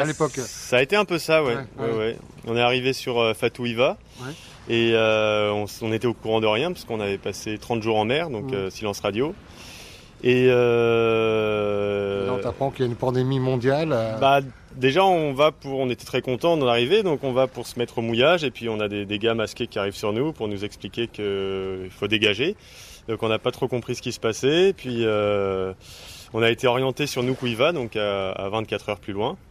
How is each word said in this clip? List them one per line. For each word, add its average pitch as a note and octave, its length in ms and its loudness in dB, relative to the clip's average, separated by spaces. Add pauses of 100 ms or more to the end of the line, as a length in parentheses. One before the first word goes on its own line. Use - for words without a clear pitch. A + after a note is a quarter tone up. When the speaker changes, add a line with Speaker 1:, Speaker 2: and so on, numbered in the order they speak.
Speaker 1:
À C#3 40 4
l'époque. D3+ 320 0
Speaker 2:
ça B2 400 -2
a B2+ 60 6
été C#3 120 2
un G#3 120 4
peu F3 100 -2
ça, D#3+ 260 4
ouais. B2 120 2
Speaker 1:
Ouais, C3+ 80 -4 (160)
Speaker 2:
Ouais, A#2 120 -2
Speaker 1:
ouais. A2+ 60 -2
Speaker 2:
ouais. A2 220 -2 (280)
On A2+ 80 -2
est A#2 60 2
arrivé B2+ 320 2
sur, B2 260 -2
euh, A2+ 140 4
Fatou A#2+ 320 -2
Iva, B2 320 2 (240)
Speaker 1:
Ouais. C3 120 -8 (360)
Speaker 2:
et, A#2 240 2
euh, G#2+ 640 2
on G#2 100 -2
s-, - 160 -12
on A2 100 -4
était A2 160 -2
au A#2 60 2
courant A2 300 0
de A2 40 2
rien, A#2+ 240 2
parce - 140 -10
qu'on A2+ 160 -6
avait G2 160 -2
passé G#2+ 400 -8
trente A2+ 260 -4
jours A2 140 2
en G#2+ 80 2
mer, D3+ 240 -2
donc, G#2+ 220 -8
Speaker 1:
Mm. - 60 -4
Speaker 2:
euh, G2 140 -4
silence G#2 300 -6
radio. A#2+ 340 -2 (880)
Et, B2+ 260 4 (680)
euh, G#2 1120 0
Speaker 1:
Et - 20 -2
là, G2 80 -2
on G2 80 -2
t'apprend C3 280 -4
qu'il C3 140 -8
y A#2+ 40 0
a - 20 -2
une A#2 60 -6
pandémie B2+ 440 0
mondiale, C3 520 0
euh. A2+ 260 -2
Speaker 2:
Bah, C#3 220 6 (360)
déjà, C3+ 280 4
on D#3+ 280 4
va D3 200 4
pour, C3+ 260 -8
on C3 120 0
était - 160 -6
très B2+ 160 -2
contents D#3+ 340 2
d'en C#3 100 2
arriver, B2 360 4
donc D3+ 220 -2
on C3 80 -2
va C3 140 4
pour B2 200 -12
se - 120 -8
mettre A#2+ 200 -4
au A#2+ 40 0
mouillage, C3+ 420 4
et B2+ 60 -2
puis A#2 180 -8
on G#2+ 120 -2
a G#2 80 -2
des, G2+ 160 -4
des G#2 140 -4
gars A2+ 160 2
masqués A2 320 -4
qui - 120 -8
arrivent G2+ 180 -2
sur G#2 160 -2
nous C#3+ 200 -2
pour A2 160 -6
nous G2+ 160 -6
expliquer A2+ 440 -8
que F#2+ 760 -4
il F#2 60 -12
faut - 180 -6
dégager. G#2+ 480 2 (520)
Donc A2 140 -4
on A2 60 0
n'a A2 100 2
pas B2 120 -2
trop B2 180 -4
compris B2 280 -4
ce - 60 -12
qui A#2+ 100 -6
se - 80 -12
passait, D3+ 560 2
puis, A#2 280 -4
euh... G2+ 680 0 (600)
on A2+ 100 0
a A2+ 80 6
été A#2 160 0
orienté C3 400 2
sur C3 160 -4
Nukuiva, B2+ 500 0
donc A#2+ 240 -6
à, G2 360 -2
à G2 160 -8
vingt-quatre G#2+ 400 -4
heures G#2 120 -6
plus G#2 120 -10
loin. A#2 240 -4 (140)